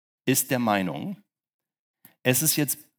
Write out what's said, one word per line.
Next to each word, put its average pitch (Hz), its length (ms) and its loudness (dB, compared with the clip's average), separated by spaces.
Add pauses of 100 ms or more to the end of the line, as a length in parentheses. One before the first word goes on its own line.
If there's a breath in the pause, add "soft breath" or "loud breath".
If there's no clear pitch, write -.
(260)
ist 135 240 0
der 131 80 0
Meinung, 104 580 -2 (1040 soft breath)
es 127 200 2
ist 160 140 0
jetzt 147 220 -2 (200)